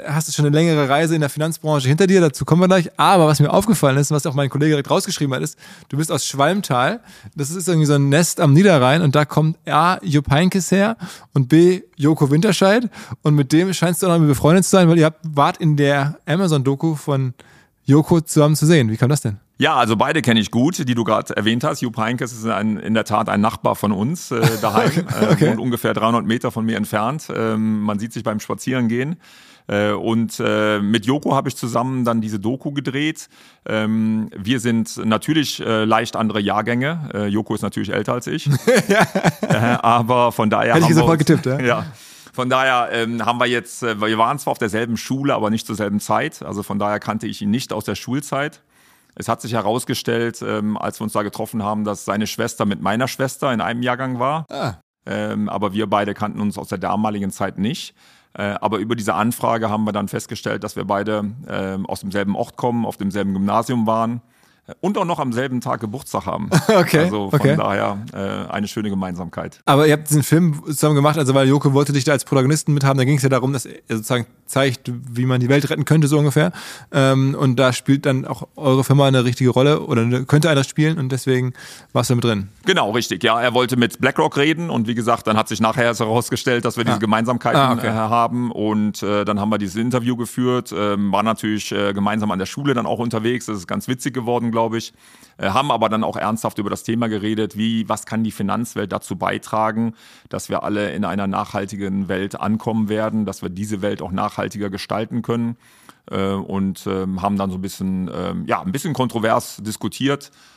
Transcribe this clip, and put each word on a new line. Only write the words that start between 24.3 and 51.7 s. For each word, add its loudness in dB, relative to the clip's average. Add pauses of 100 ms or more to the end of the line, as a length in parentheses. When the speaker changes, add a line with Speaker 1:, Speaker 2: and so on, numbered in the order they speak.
Speaker 2:
äh, -2 (120)
Speaker 1:
<laughs> -4
Speaker 2:
daheim. 2
Speaker 1:
Okay. 0
Speaker 2:
Äh, 0
Speaker 1:
Okay. 4
Speaker 2:
wohnt 0
ungefähr -2
dreihundert 2
Meter -2
von -4
mir -2
entfernt. -4
Ähm, 0
man -2
sieht -6
sich -8
beim -2
Spazierengehen. -2 (500)
Äh, 0
und, -2
äh, 2
mit 0
Joko 0
habe 0
ich -6
zusammen -4
dann 0
diese -4
Doku -4
gedreht. -6 (380)
Ähm, 0
wir -2
sind -2
natürlich, 0
äh, 0
leicht 2
andere 0
Jahrgänge. -2
Äh, -2
Joko -2
ist -4
natürlich -4
älter -2
als -6
ich. -4 (200)
Speaker 1:
<laughs> 4
Ja. 4 (360)
Speaker 2:
Äh, 0
aber 4
von 0
daher 2
Speaker 1:
Hätte 6
ich 6
Speaker 2:
haben 4
wir 4
Speaker 1:
sofort 4
Speaker 2:
uns 2
Speaker 1:
getippt, 4
ja. -2
Speaker 2:
<laughs> -4
Ja. 0 (480)
Von -4
daher, 2
ähm, -2
haben 0
wir -4
jetzt, -4
äh, -2
wir 0
waren -4
zwar -6
auf -6
derselben -4
Schule, -4
aber -2
nicht -4
zur -8
selben -4
Zeit. -4
Also -8
von -6
daher -2
kannte -6
ich -10
ihn -2
nicht -2
aus -6
der -6
Schulzeit. -6 (500)
Es -10
hat -2
sich -8
herausgestellt, -2
ähm, -4
als -8
wir -4
uns -6
da 0
getroffen -6
haben, -2